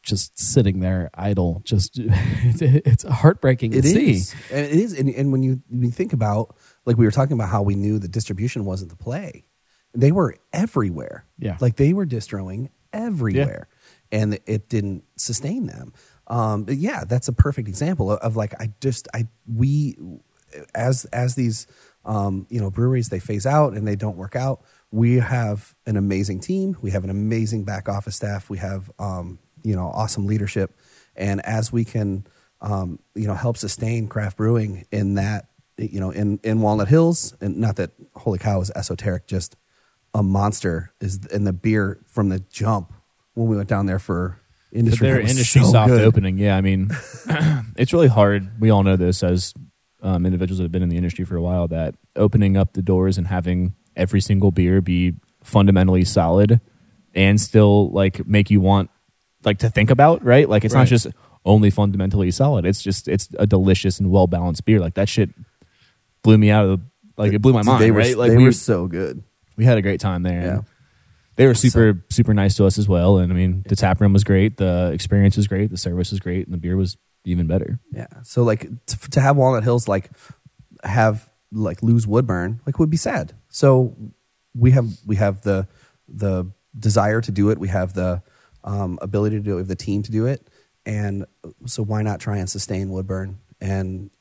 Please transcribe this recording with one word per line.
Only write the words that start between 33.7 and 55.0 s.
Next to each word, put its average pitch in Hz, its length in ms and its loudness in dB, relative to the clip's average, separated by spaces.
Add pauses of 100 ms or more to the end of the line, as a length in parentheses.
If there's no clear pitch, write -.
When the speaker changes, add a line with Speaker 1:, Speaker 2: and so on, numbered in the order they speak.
Speaker 2:
craft 104 280 -6
brewing 107 540 -2
in 101 240 -2
that, 101 340 -4 (280)
you 101 240 -8
know, 92 100 -4
in, 104 340 -4
in 110 160 0
Walnut 104 280 0
Hills, 165 520 2
and 98 180 -6
not 107 180 -2
that 87 140 -6 (260)
Holy 95 220 -6
Cow 98 220 -2
is 95 100 -6
esoteric, 90 560 -8
just - 300 -8 (580)
a 107 80 0
monster 95 800 -2
is, 95 200 -6 (120)
and 104 140 -2
the 95 60 -2
beer 104 540 -2
from 101 220 -2
the 95 100 -2 (120)
jump 107 420 -4 (420)
when 117 140 -2
we 107 80 0
went 101 120 -4
down 101 180 0
there 92 120 -2
for 90 420 -6 (320)
industry 113 360 2
Speaker 3:
But 131 60 4
their 123 80 2
Speaker 2:
was 113 100 0
Speaker 3:
industry 127 300 4
Speaker 2:
so - 100 8
Speaker 3:
soft 113 180 6
Speaker 2:
good. 110 140 6
Speaker 3:
opening, 98 340 4
yeah. 101 180 2
I 95 60 2
mean, 95 280 0 (180)
<clears throat> - 200 -16 (480)
it's 127 160 0
really 170 160 6
hard. 101 520 2
We 110 100 4
all 101 120 6
know 95 140 4
this 90 260 0
as, 90 320 -2 (480)
um, 90 240 -2
individuals 92 320 -2
that 90 60 -2
have 82 80 -6
been 90 100 -2
in 87 60 0
the 85 80 -2
industry 87 280 -4
for 87 120 -8
a 82 60 -4
while, 87 260 -2
that 82 260 -6 (220)
opening 101 400 2
up 95 160 0
the 95 100 -4
doors 92 360 0
and 85 80 -4
having 90 480 -2 (220)
every 95 240 0
single 98 300 2
beer 90 300 2
be 90 340 0 (300)